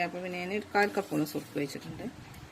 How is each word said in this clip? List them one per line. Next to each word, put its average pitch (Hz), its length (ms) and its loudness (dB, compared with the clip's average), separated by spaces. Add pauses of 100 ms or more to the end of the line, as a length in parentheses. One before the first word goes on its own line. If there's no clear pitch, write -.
അപ്പോൾ 180 160 -4
പിന്നെ 180 160 -2
ഞാൻ 180 140 -2
ഒരു 208 200 -2
കാൽ 202 140 8 (100)
കപ്പോളം 151 360 2
സുർക്ക 147 260 -4
ഒഴിച്ചിട്ടുണ്ട്. 151 460 -4 (460)